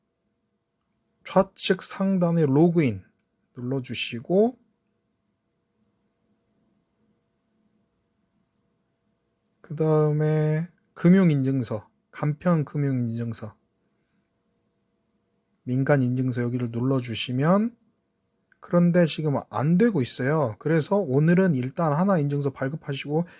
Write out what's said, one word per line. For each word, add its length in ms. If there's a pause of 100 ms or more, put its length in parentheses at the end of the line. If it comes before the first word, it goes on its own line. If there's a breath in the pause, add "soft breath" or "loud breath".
(1200)
좌측 600
상단에 640
로그인 600 (500)
눌러주시고 1000 (4000)
그 140
다음에 920 (260)
금융인증서, 960 (200)
간편 560
금융인증서, 880 (2000)
민간인증서 800
여기를 280
눌러주시면 1040 (880)
그런데 440
지금 300 (140)
안 280
되고 240
있어요. 580
그래서 360
오늘은 600
일단 360
하나 260
인증서 340
발급하시고 760 (140 loud breath)